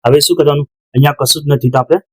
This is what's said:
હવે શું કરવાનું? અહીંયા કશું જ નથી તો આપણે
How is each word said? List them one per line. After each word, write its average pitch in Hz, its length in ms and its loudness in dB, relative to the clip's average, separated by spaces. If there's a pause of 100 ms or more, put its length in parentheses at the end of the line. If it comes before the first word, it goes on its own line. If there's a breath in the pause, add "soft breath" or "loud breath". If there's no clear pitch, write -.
હવે 131 220 2
શું 349 140 0
કરવાનું? 143 280 0 (260)
અહીંયા 143 260 2
કશું 131 240 -2
જ - 100 -6
નથી 131 200 -2
તો 131 80 2
આપણે 165 160 0 (140)